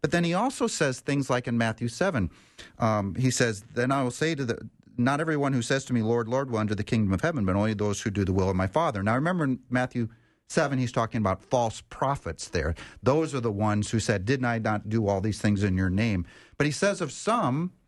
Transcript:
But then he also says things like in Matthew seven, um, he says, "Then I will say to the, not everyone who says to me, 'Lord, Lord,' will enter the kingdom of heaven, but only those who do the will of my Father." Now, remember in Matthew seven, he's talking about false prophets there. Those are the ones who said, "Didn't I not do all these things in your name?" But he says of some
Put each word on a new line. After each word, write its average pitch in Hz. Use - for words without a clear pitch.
But 143
then 170
he 170
also 233
says 135
things 143
like 123
in 117
Matthew 117
seven, 160
um, 104
he 127
says, 117
"Then 123
I 139
will 123
say 156
to 139
the, 107
not 135
everyone 151
who 123
says 135
to 131
me, 117
'Lord, 113
Lord,' 135
will 113
enter 107
the 101
kingdom 107
of 95
heaven, 156
but 92
only 107
those 104
who 117
do 98
the 92
will 95
of 92
my 95
Father." 135
Now, 110
remember 165
in 131
Matthew 123
seven, 139
he's 120
talking 117
about 95
false 117
prophets 135
there. 80
Those 143
are 127
the 113
ones 104
who 113
said, 101
"Didn't 127
I 117
not 107
do 110
all 98
these 101
things 104
in 95
your 92
name?" 95
But 143
he 151
says 190
of 147
some 180